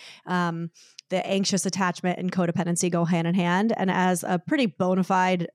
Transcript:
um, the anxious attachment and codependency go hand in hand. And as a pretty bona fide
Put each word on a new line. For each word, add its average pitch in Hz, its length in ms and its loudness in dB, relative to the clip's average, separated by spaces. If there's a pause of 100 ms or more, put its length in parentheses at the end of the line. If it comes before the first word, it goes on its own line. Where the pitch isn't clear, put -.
(260)
um, 170 440 -2 (380)
the 190 160 -2
anxious 196 400 0
attachment 180 540 -2
and 180 140 -4
codependency 175 580 0
go 170 140 0
hand 165 240 0
in 175 60 2
hand. 190 420 2
And 190 160 0
as 185 320 0
a 175 160 -2
pretty 285 260 0
bona 185 380 0
fide 185 500 2